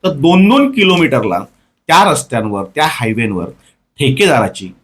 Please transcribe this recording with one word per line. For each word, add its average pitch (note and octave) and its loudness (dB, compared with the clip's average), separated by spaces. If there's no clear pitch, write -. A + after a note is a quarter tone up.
तर F#3 0
दोन E3+ 2
दोन C4+ 2
किलोमीटरला E3 0
त्या F3 4
रस्त्यांवर, G#2+ -4
त्या D3+ 0
हायवेवर A2 -4
ठेकेदाराची C3 0